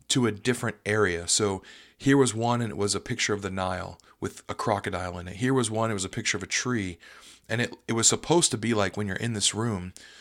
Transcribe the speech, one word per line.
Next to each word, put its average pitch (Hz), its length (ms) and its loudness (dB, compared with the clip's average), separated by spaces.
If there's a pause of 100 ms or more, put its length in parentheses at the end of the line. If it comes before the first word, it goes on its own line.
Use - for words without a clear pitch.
to 123 180 4
a 107 40 4
different 117 540 -2
area. 95 420 2
So 98 360 2 (340)
here 139 200 6
was 120 180 4
one, 120 260 0
and 110 100 -4
it 71 60 -8
was 101 160 0
a 101 60 -2
picture - 340 -2
of 101 80 -2
the 98 80 -6
Nile 92 500 -4 (200)
with - 280 -6
a - 60 -8
crocodile 92 640 -2
in 87 100 -10
it. 90 100 -12
Here 127 160 0
was 120 180 2
one, 113 180 0
it 107 60 -2
was 95 100 -4
a 92 40 -8
picture - 280 -4
of 90 60 -8
a 87 40 -8
tree. 101 500 -2 (520)
And 113 120 0
it, - 140 -4 (120)
it 123 60 -2
was 113 140 2
supposed 160 440 4
to 120 60 -2
be 113 160 0
like, 98 220 0
when 104 120 -4
you're 95 80 -4
in 117 180 -4
this 101 200 0
room, 101 400 -2 (280)